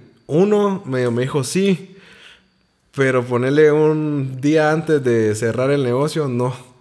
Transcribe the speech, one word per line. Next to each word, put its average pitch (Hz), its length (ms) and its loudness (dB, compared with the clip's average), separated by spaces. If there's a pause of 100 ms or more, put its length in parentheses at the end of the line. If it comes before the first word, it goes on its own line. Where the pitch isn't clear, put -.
(260)
uno 202 600 2
medio 127 240 0
me 120 120 0
dijo, 135 220 -2
"Sí", 190 520 -2 (960)
pero 131 300 0
ponele 131 480 2
un 151 680 0
día 151 320 2
antes 160 320 0
de 113 300 2
cerrar 117 360 -2
el 143 140 0
negocio, 143 440 -2
"No". 123 260 -2 (260)